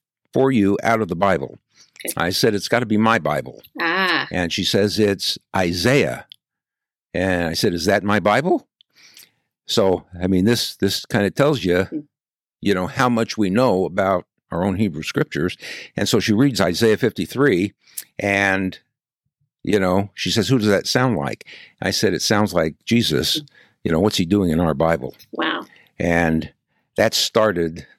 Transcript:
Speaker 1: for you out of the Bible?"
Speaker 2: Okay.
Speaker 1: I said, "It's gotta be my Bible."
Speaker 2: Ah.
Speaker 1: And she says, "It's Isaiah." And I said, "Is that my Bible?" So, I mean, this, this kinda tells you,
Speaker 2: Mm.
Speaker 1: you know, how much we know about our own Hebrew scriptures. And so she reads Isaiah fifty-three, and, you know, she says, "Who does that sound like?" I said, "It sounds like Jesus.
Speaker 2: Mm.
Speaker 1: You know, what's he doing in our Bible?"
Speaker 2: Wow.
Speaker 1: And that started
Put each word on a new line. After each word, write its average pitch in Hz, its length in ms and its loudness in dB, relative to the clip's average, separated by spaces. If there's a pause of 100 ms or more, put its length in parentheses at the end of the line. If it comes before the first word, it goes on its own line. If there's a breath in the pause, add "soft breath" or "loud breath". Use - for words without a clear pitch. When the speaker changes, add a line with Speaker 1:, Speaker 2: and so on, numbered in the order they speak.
(320)
Speaker 1:
for 135 200 2
you 101 320 2
out 110 180 2
of 104 60 -2
the 85 80 -6
Bible?" 85 420 0 (480 soft breath)
Speaker 2:
Okay. - 120 -8
Speaker 1:
I 85 120 0
said, 110 240 2
"It's 98 140 -6
gotta 120 180 0
be 107 120 0
my 113 200 4
Bible." 76 460 -4 (180)
Speaker 2:
Ah. 170 500 0
Speaker 1:
And 87 220 -2
she 98 100 -4
says, 101 360 0
"It's 101 400 0 (160)
Isaiah." 90 720 0 (880)
And 87 320 0
I 82 60 -4
said, 92 200 0
"Is 85 120 -4
that 101 180 2
my 104 160 0
Bible?" 131 480 0 (1000 soft breath)
So, 95 400 0 (160)
I 92 60 0
mean, 95 180 2
this, 117 300 0
this - 320 -2
kinda 101 240 0
tells 143 320 0
you, 90 280 2
Speaker 2:
Mm. 151 140 -8 (560)
Speaker 1:
you 98 140 0
know, 92 100 -2
how 127 240 0
much 113 300 -2
we 101 100 0
know 98 360 2
about 95 420 -2 (240)
our 85 120 -2
own 95 120 0
Hebrew 92 260 -2
scriptures. - 560 -4 (400 loud breath)
And 101 100 -2
so 113 120 2
she 110 120 0
reads 110 300 2
Isaiah 101 340 2
fifty-three, 104 800 0 (460 loud breath)
and, 98 580 0 (840)
you 104 160 2
know, 95 340 0
she - 160 -6
says, 98 180 0
"Who 131 120 2
does 107 80 0
that 98 180 2
sound 127 320 0
like?" 69 300 -8 (340 loud breath)
I 92 80 -2
said, 98 240 0
"It - 80 -4
sounds 104 320 0
like 80 220 0 (100)
Jesus. 82 540 0
Speaker 2:
Mm. 147 80 -12 (360 soft breath)
Speaker 1:
You 85 80 -2
know, 80 80 2
what's 104 180 2
he 87 100 0
doing 92 240 2
in 80 80 0
our 80 160 0
Bible?" 76 400 -2 (160)
Speaker 2:
Wow. - 340 -6 (320 soft breath)
Speaker 1:
And 85 560 0 (420)
that 110 200 2
started 87 720 -2 (120)